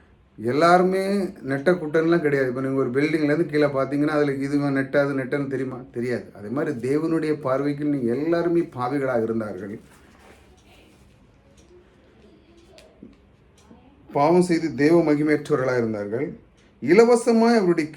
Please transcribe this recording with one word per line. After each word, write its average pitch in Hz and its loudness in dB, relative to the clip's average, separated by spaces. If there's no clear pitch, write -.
எல்லாருமே 185 2
நெட்ட 135 -2
குட்டன்லாம் 165 0
கிடையாது. 139 0
இப்ப 127 -6
நீங்க 135 -2
ஒரு 123 0
பில்டிங்ல 151 0
இருந்து 151 0
கீழே 147 0
பார்த்தீங்கன்னா, 143 -2
அதுல 147 0
இது 139 -4
இவன் 143 0
நெட்டா, 135 -2
அது 143 0
நெட்டன்னு 135 -4
தெரியுமா? 127 -6
தெரியாது. 120 -6
அதே 104 -16
மாதிரி 127 -4
தேவனுடைய 156 -2
பார்வைக்கு 143 -4
நீங்க 127 -2
எல்லாருமே 170 0
பாவிகளா 127 -2
இருந்தார்கள். 107 -6
பாவம் 160 4
செய்து 160 0
தேவ 160 4
மகிமையற்றவர்களா 147 0
இருந்தார்கள். 113 -4
இலவசமாய் 226 4
அவருடைய 170 2